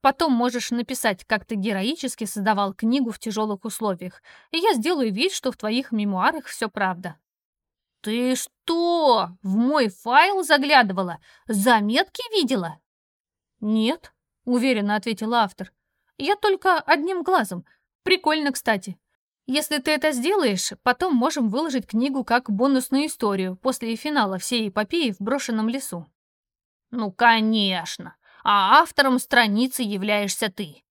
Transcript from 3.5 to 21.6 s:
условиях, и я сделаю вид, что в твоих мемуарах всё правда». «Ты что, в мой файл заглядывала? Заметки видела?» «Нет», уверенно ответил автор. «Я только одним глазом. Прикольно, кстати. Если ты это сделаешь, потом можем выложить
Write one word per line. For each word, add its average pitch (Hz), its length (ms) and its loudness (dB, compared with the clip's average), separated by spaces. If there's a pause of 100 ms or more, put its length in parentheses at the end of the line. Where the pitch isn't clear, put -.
условиях, 180 560 -6 (300)
и 330 60 -2
я 359 160 2
сделаю 254 400 0
вид, 294 180 0
что - 200 -6
в - 60 -12
твоих 233 340 -4
мемуарах 208 540 -2
всё - 240 -6
правда». 185 480 -4 (840)
«Ты 247 340 0
что, 330 960 0 (140)
в 190 140 -2
мой 247 320 2
файл 330 540 2
заглядывала? 240 760 2 (280)
Заметки 226 760 2 (100)
видела?» 233 480 -2 (800)
«Нет», 220 540 -2 (320)
уверенно 233 500 0
ответил 220 380 -4
автор. 202 400 -2 (440)
«Я 339 180 0
только 381 440 2
одним 330 440 0
глазом. 240 420 0 (380)
Прикольно, 311 480 0
кстати. 202 460 -4 (540)
Если 302 280 -2
ты 285 100 -2
это 311 220 2
сделаешь, 254 600 0 (100)
потом 285 320 0
можем 247 340 0
выложить 262 380 -2